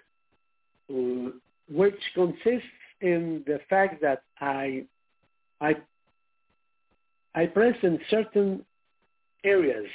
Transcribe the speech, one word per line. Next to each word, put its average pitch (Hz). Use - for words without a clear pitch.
uh, 127
which 196
consists 202
in 170
the 143
fact 190
that 139
I, 135
I, 151
I 165
press 233
in 170
certain 202
areas 143